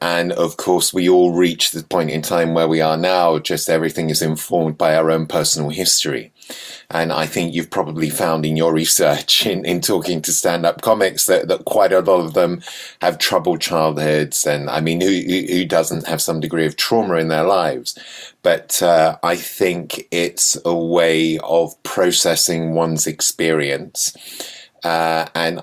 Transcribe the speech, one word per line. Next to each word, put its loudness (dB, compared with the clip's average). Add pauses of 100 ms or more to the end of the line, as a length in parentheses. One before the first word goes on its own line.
And 0
of 0
course, 2
we 2
all 6
reach 2
the -8
point 0
in -2
time 0
where 4
we 2
are 2
now, 2
just -4
everything 0
is 0
informed -2
by 2
our 2
own 0
personal -2
history. -2 (580)
And 0
I -2
think -4
you've -4
probably -2
found 0
in 0
your 2
research, 2
in, -2
in -2
talking -2
to -4
stand-up 0
comics, 2
that, 2
that -2
quite 2
a 4
lot 4
of -6
them 0 (380)
have 0
troubled 0
childhoods. 0
And -2
I -2
mean, 0
who, 2
who, 0
who 0
doesn't -2
have -4
some -2
degree -2
of -6
trauma -2
in 0
their 0
lives? -2 (440)
But, 0
uh, 4
I 0
think -4
it's 0
a 2
way 2
of 0
processing 0
one's 0
experience. -2 (680)
Uh, 0
and -2